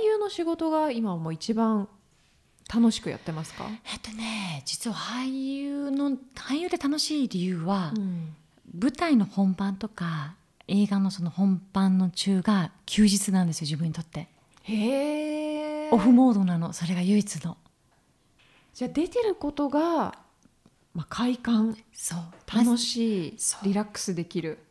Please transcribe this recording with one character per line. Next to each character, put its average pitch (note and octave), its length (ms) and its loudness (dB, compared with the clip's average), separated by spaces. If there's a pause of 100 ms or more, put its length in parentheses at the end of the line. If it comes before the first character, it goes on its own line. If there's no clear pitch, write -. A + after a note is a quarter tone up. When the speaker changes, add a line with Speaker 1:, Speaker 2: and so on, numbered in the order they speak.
Speaker 1:
優 G#4+ 140 4
の G#4 100 -2
仕 F4 140 -6
事 E4 260 -2
が D#4 220 0
今 A3 260 -2
も D#3+ 120 -4
う E3 40 -4
一 G#3 220 -4
番 A3 340 2 (840)
楽 A#3 200 6
し - 80 -4
く - 100 -6
や E3 80 -6
っ - 20 -12
て - 120 -8
ま D#3+ 120 -6
す - 120 -14
か？ - 100 -10 (260)
Speaker 2:
え - 40 -8
っ - 40 -14
と A3 120 -16
ね、 G#3+ 540 -8
実 - 260 -6
は F3+ 40 -6
俳 C4 640 -4
優 C#4+ 320 -4
の、 C#4 220 0 (240)
俳 C#4+ 240 -4
優 F4 100 -4
で B3+ 80 0
楽 C#4+ 220 0
し D4 260 0
い - 20 -4
理 F3+ 160 -2
由 F#3 180 0
は、 F3+ 340 0
Speaker 1:
う G#3+ 40 -2
ん。 E3+ 360 -6 (440)
Speaker 2:
舞 A#3+ 120 2
台 D#4 260 2
の G3+ 80 6
本 F#3+ 280 2
番 G3 220 -4
と G#3+ 140 -8
か、 D#3+ 460 -6 (320)
映 G3+ 180 4
画 G3 140 0
の G3 100 2
そ F#3 140 -6
の E3+ 80 -2
本 F#3+ 280 2 (140)
番 F#3+ 240 4
の F#3 140 4
中 F#3+ 320 0
が G3 280 2 (140)
休 G#3+ 200 6
日 G3+ 260 4
な F#3 120 4
ん F3 40 2
で D#3+ 60 0
す - 80 -6
よ、 D#3+ 40 -4
自 D3+ 100 -2
分 E3 120 -2
に D#3 60 -2
と E3+ 100 -8
っ - 20 -10
て。 - 220 -10 (360)
Speaker 1:
へ D4+ 1300 -2
ー。 D4+ 60 4
Speaker 2:
オ - 20 6
フ G#3 140 6
モ B3 200 8
ー G#3+ 40 4
ド G3 100 2
な F3 140 0
の、 E3+ 140 -4
そ E3+ 120 -6
れ F3 80 -2
が F3+ 80 0
唯 G3+ 180 4
一 G3+ 240 -4
の。 E3+ 140 -8 (1160)
Speaker 1:
じ B3 100 -6
ゃ - 20 -6
あ - 40 -6
出 E4 160 0
て G#4 120 -4
る G#4+ 140 2
こ D4 180 -4
と D4 180 0
が、 D4 440 0 (800)
ま D#3+ 100 -6
あ、 - 60 -8
快 B3 280 -2
感、 A3+ 380 2 (160)
Speaker 2:
そ - 240 -10
う。 F3 40 -6 (360)
Speaker 1:
楽 A#3+ 220 6
し A3+ 520 -2
い、 - 100 -14
Speaker 2:
そ - 240 -2
う。 - 20 -4
Speaker 1:
リ G3 80 2
ラ G#3 80 0
ッ G#3+ 40 -2
ク - 140 -14
ス F#3+ 140 -4
で E3 120 -4
き F3+ 180 -6
る。 D#3 160 -8 (120)